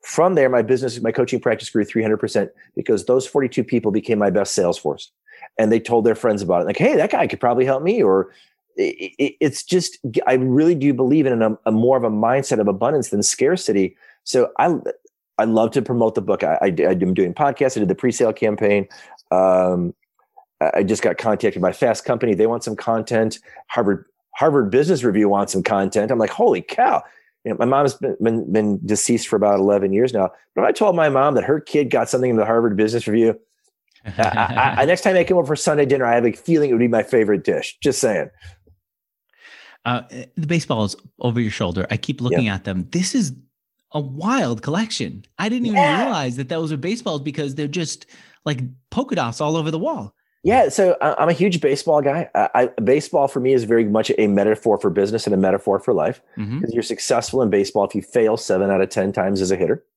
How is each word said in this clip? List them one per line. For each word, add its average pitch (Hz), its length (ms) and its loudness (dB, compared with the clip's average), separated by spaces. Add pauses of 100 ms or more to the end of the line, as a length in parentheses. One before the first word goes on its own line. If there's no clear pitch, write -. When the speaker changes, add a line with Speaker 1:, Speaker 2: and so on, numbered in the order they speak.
Speaker 1:
From 180 320 0
there, 139 140 4
my 123 140 2
business, 120 380 -2
my 113 120 -2
coaching 120 280 -2
practice 113 300 -2
grew 107 140 0
three 110 180 -2
hundred 107 160 0
percent 101 320 -2 (260)
because 101 300 -2
those 131 200 2
forty-two 131 380 -2
people 110 260 -2
became 107 280 -2
my 101 120 2
best 98 240 0
sales 87 240 0
force. - 320 -8 (480)
And 110 140 2
they 113 80 2
told 113 240 0
their 110 100 4
friends 104 280 -2
about 87 200 0
it. 78 40 -2
Like, 104 120 -4
"Hey, - 180 4
that 160 140 2
guy - 160 0
could - 140 -6
probably 123 240 2
help 135 180 -2
me." 196 200 0
Or 95 300 2 (440)
it, 92 420 -4
it, 139 220 -2
it's 151 220 -2
just, - 360 -2 (280)
I 127 80 4
really 131 400 2
do 143 200 0
believe 135 320 2
in 120 160 0
a, 110 240 0
a 113 60 0
more 120 240 4
of 120 80 0
a 113 60 0
mindset 113 480 0
of 104 100 2
abundance 117 420 0
than 104 120 -2
scarcity. 110 760 0 (280)
So - 340 0
I, 165 160 2 (640)
I 107 60 2
love 113 280 2
to 139 100 0
promote 117 320 0
the 110 80 -2
book. 95 200 -2
I, 80 200 0
I, 90 40 2 (220)
I'm 92 240 0
doing 90 220 0
podcasts. 139 420 0
I 113 40 -2
did 101 80 0
the 92 60 0
pre-sale 117 380 0
campaign. 104 560 0 (420)
Um, 92 640 2 (680)
I, 78 160 0
I 98 80 2
just 101 180 -2
got 98 160 0
contacted 104 420 -2
by 90 120 0
Fast 117 340 -2
Company. 117 280 0
They 104 120 2
want 113 180 -2
some 110 120 -6
content. 113 640 -2 (260)
Harvard, 101 400 -2 (300)
Harvard 139 340 2
Business 147 340 2
Review 107 240 2
wants 101 240 0
some 95 100 -2
content. 101 480 0
I'm 123 80 0
like, 107 120 0
"Holy 160 320 0
cow." - 400 0 (420)
You 113 60 -6
know, 101 80 -4
my 117 80 0
mom's 135 280 2
been, 131 280 -6
been, 113 300 -2
been 104 340 0
deceased 110 420 0
for 113 80 0
about 101 220 4
eleven 98 340 2
years 117 220 0
now. 95 160 0 (240)
But - 80 -2
if - 60 2
I - 40 2
told 202 240 2
my 156 120 2
mom 139 260 2
that 120 100 2
her 151 160 0
kid 147 300 -2
got 117 180 0
something 127 220 0
in 113 60 2
the 107 100 2
Harvard 113 300 2
Business 110 320 0
Review, 110 300 2 (680)
I, 95 160 -4
I, 120 600 0
I, - 20 4
Speaker 2:
<laughs> - 20 0
Speaker 1:
next 175 160 0
time 190 140 2
I 175 80 4
come 185 140 0
over 151 100 0
for 147 80 -2
Sunday 147 280 2
dinner, 131 220 0
I 117 80 2
have 120 100 2
a 117 80 2
feeling 147 380 0
it - 20 2
would 117 80 2
be 120 80 4
my 113 140 2
favorite 104 420 2
dish. - 380 -2
Just 135 180 0
saying. 101 300 -2 (1500)
Speaker 2:
Uh, 120 180 -4 (340)
the 156 100 -4
baseball 147 380 -2
is 98 100 -4 (260)
over 120 200 -2
your 110 100 -2
shoulder. 92 400 -4
I 107 60 -2
keep - 240 -6
looking 123 240 0
Speaker 1:
Yeah. 104 100 -2
Speaker 2:
at 95 100 -8
them. 92 260 -4
This 180 260 -4
is 175 160 -2 (580)
a 151 100 -6
wild 143 600 -4
collection. 147 640 -6 (140)
I 190 100 -4
didn't 240 180 -2
even 214 120 0
Speaker 1:
Yeah. 196 260 2
Speaker 2:
realize 147 320 -4
that 131 120 -8
those 160 220 -4
were 156 60 -4
baseballs 170 440 -6
because 139 360 -8
they're 151 100 -6
just, 156 400 -8 (380)
like, 139 160 -4 (300)
polka 247 260 -4
dots 117 240 -4
all 156 160 0
over 160 140 -2
the 160 80 -4
wall. 185 360 -6 (300)
Speaker 1:
Yeah, 220 240 4
so 185 320 2
I, 151 180 2
I'm 156 100 2
a 175 40 4
huge 175 280 2
baseball 151 400 2
guy. 143 340 -2
I, 101 200 2
I, 127 120 4 (140)
baseball 139 480 2
for 135 120 -4
me 127 120 2
is 123 120 2
very 113 200 4
much 107 340 0
a 107 100 4
metaphor 104 500 2
for 107 120 0
business 104 360 0
and 104 80 0
a - 20 2
metaphor 95 420 0
for - 140 -2
life. 92 280 -2 (160)
Speaker 2:
Mm-hmm. 110 240 -8
Speaker 1:
'Cause 117 120 -6
you're 117 100 -2
successful 117 600 -2
in 110 80 2
baseball 101 340 2
if - 100 -6
you 98 80 -4
fail 113 340 0
seven 98 340 0
out 95 100 2
of 95 80 0
ten 98 240 -2
times 98 280 -2
as 92 120 0
a 95 40 0
hitter. 92 280 -2 (120)